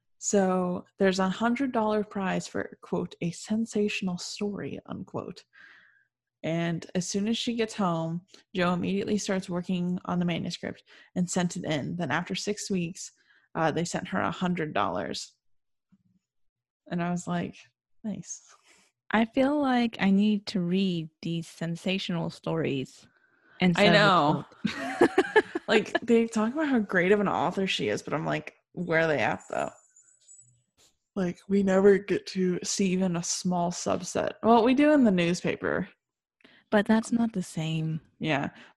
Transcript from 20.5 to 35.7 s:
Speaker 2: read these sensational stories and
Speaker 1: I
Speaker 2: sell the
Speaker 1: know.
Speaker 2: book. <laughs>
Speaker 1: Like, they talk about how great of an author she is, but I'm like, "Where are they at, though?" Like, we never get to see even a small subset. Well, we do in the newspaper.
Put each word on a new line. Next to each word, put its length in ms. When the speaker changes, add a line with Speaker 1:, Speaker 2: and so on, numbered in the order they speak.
Speaker 2:
read 500
these 260
sensational 840
stories 800
and 160
Speaker 1:
I 80
Speaker 2:
sell 80
the 60
Speaker 1:
know. 460
Speaker 2:
book. 480
<laughs> 560
Speaker 1:
Like, 340
they 260
talk 260
about 140
how 120
great 320
of 80
an 80
author 400
she 220
is, 120
but 140
I'm 100
like, 300
"Where 280
are 60
they 120
at, 320
though?" 180
Like, 220
we 140
never 380
get 280
to 360
see 240
even 300
a 60
small 480
subset. 600
Well, 220
we 100
do 200
in 100
the 80
newspaper. 760